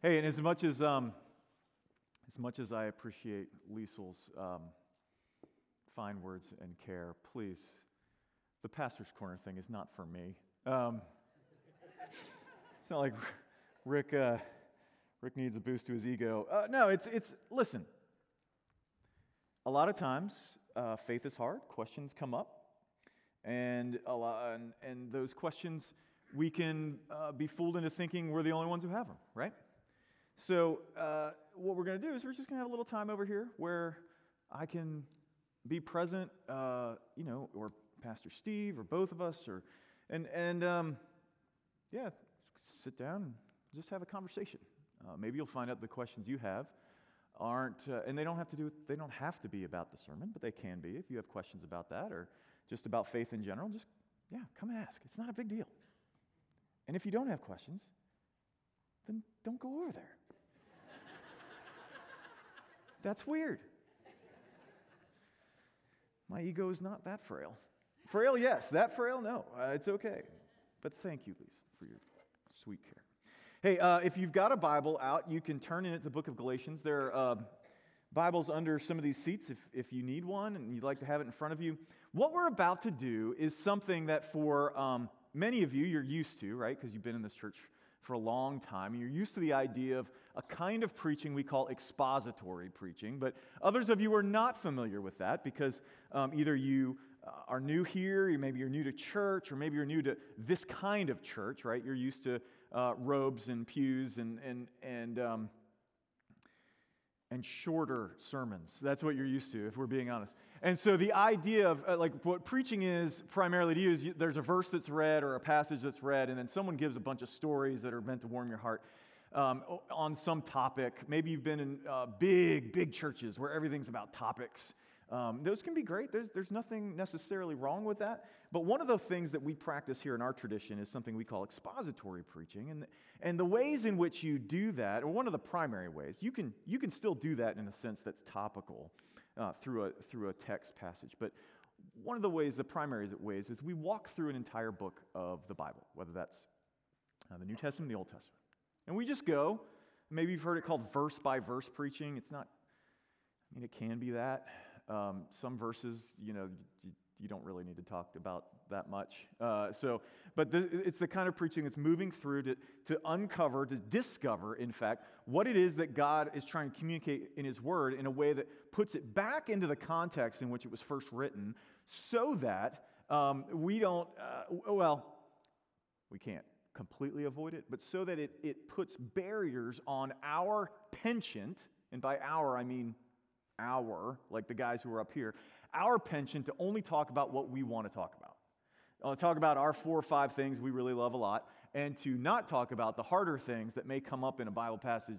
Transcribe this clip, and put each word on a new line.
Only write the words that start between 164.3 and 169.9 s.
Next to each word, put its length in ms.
in 180
fact, 320
what 200
it 100
is 200
that 160
God 400
is 140
trying 240
to 80
communicate 580
in 80
His 160
Word 320
in 140
a 40
way 220
that 400
puts 220
it 200
back 360
into 160
the 100
context 640